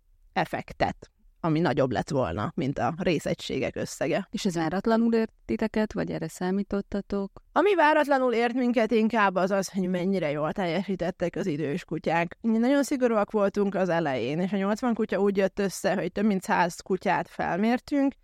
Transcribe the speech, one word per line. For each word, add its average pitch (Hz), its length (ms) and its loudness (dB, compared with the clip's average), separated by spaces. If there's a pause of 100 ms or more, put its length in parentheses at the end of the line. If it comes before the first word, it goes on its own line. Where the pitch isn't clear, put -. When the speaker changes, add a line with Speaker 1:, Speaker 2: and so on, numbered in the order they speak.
(320)
Speaker 1:
effektet, - 800 -4 (300)
ami 160 200 0
nagyobb 147 300 2
lett - 200 -2
volna, 107 440 -2
mint 143 240 -2
a 123 200 0
részegységek - 800 -2
összege. - 540 -4
Speaker 2:
És - 140 -6
ez 185 100 0
váratlanul 226 600 2
ért 220 180 0 (120)
titeket, 220 480 -2
vagy 180 180 -4
erre 160 180 -6
számítottatok? 196 1120 -4 (100)
Speaker 1:
Ami 381 220 4
váratlanul 294 580 4
ért 233 220 2
minket 240 380 2
inkább 214 420 4
az 185 160 2
az, 196 180 0
hogy 185 200 -2
mennyire 180 420 0
jól 151 220 -2
teljesítettek 180 840 -2
az 165 100 -4
idős 147 380 -2
kutyák. 170 560 -2
Nagyon 233 420 2
szigorúak 233 480 0
voltunk 202 440 2
az 190 140 2
elején, 147 520 0
és 185 120 -2
a 208 40 -2
nyolcvan 214 380 0
kutya 214 240 -2
úgy 202 180 2
jött 190 220 0
össze, 190 360 -2
hogy 170 180 -4
több 202 120 -2
mint 202 180 2
száz 180 380 0
kutyát 180 480 -2
felmértünk, 233 960 0